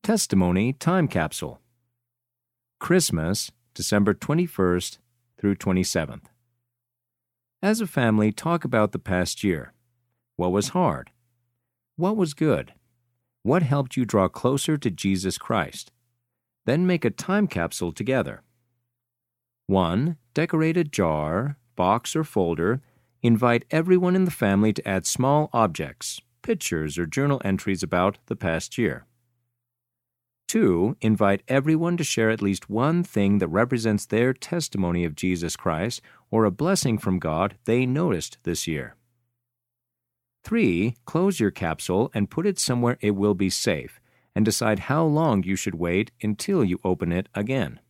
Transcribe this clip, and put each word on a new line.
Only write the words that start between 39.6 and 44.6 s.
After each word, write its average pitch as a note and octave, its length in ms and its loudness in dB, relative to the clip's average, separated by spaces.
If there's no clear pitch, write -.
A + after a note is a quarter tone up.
Three, A#2 600 0
close F#3 340 -2
your G#2 140 2
capsule F#2 600 -2
and - 180 -2
put E3+ 160 -4
it F#3+ 120 -2
somewhere A#2+ 420 0
it G#2 120 2
will G2+ 220 2
be F#2 140 0
safe, - 520 -4
and G#2+ 100 2
decide G#2+ 360 0